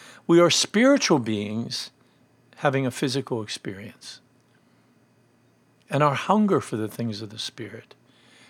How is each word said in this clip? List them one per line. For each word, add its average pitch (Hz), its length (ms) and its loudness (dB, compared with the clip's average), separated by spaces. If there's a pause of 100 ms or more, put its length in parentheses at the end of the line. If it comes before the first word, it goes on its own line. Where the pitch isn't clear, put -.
(260)
we 170 120 6
are 170 120 8
spiritual 247 680 4
beings 107 720 -6 (640)
having 139 300 0
a 123 40 -2
physical 127 520 -4
experience. - 800 -12 (1700)
And 139 120 0
our 143 120 2
hunger 190 460 2
for - 160 -6
the 107 120 -4
things 110 340 -6
of 104 80 -12
the 110 80 -18
Spirit, 110 560 -12 (560)